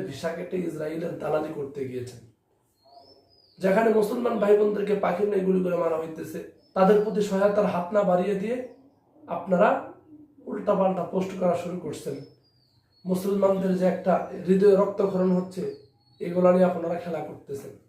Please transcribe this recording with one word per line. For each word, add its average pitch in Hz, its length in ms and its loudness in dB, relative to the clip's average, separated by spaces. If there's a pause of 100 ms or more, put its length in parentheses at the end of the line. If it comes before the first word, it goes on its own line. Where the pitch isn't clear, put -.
ভিসা 151 280 -8
কেটে 180 220 -8 (100)
ইসরায়েলের 156 540 -6
দালালি 151 360 -2
করতে 139 220 -10 (100)
গিয়েছেন। 123 320 -10 (1400)
যেখানে 196 300 2 (100)
মুসলমান 240 420 -2
ভাই 208 180 6
বোনদেরকে 202 340 0 (100)
পাখির 185 260 0
ন্যায় 196 180 0
গুলি 185 180 2
করে 175 180 -2
মারা 160 180 0
হইতেছে, 160 380 -10 (360)
তাদের 190 280 6
প্রতি 214 260 -2
সহায়তার 196 440 2
হাত 175 220 -4
না 202 140 4
বাড়িয়ে 180 320 2
দিয়ে 226 140 -4 (680)
আপনারা 180 460 2 (800)
উল্টাপাল্টা 190 600 0
পোস্ট 185 280 -4
করা 180 240 2
শুরু 180 220 -8
করছেন। 143 300 -8 (920)
মুসলমানদের 190 720 2
যে 180 140 2
একটা 180 200 0 (320)
হৃদয়ে 190 360 6
রক্তক্ষরণ 185 560 0
হচ্ছে, 185 240 -6 (600)
এগুলা 180 340 2
নিয়ে 185 160 6
আপনারা 170 320 -4
খেলা 165 260 -8
করতেছেন। - 420 -12 (180)